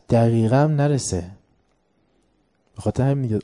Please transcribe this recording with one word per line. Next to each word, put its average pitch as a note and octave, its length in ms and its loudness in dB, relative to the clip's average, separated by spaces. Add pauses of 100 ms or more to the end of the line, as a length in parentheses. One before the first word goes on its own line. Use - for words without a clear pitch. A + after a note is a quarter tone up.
(100)
دقیقه A#2 460 2
هم D3 140 2
نرسه. C#3+ 600 -2 (1500)
به - 60 -16
خاطر G#2+ 200 -2
همین C#3 160 0
میگه: A2+ 260 -2